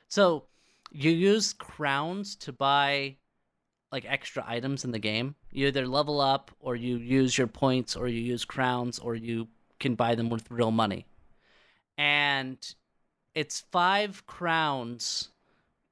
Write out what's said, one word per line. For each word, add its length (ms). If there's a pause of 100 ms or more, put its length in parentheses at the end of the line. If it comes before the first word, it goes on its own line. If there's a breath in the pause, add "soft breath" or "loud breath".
So 380 (460 soft breath)
you 200
use 420
crowns 840
to 140
buy, 640 (720)
like, 160
extra 400
items 380
in 60
the 60
game. 380 (160)
You 160
either 200
level 320
up, 300 (100)
or 160
you 220
use 400
your 80
points, 500
or 120
you 140
use 240
crowns, 520
or 160
you 340 (320)
can 140
buy 220
them 140
with 200
real 220
money. 340 (920 soft breath)
And 580 (760)
it's 360
five 540
crowns 1040 (640)